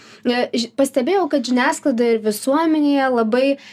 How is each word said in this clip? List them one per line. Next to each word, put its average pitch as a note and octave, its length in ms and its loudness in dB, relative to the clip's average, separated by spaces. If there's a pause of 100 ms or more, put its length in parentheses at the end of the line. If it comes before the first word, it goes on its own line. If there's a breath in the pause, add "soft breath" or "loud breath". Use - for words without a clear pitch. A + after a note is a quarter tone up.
(200 loud breath)
E, A#3+ 300 -2
ž-, A#3 200 -4
pastebėjau, C#4+ 580 0
kad C#4+ 160 -2
žiniasklaidoje B3 720 0
ir A3 80 -2
visuomenėje C#4+ 880 0
labai, A#3+ 380 0 (260 loud breath)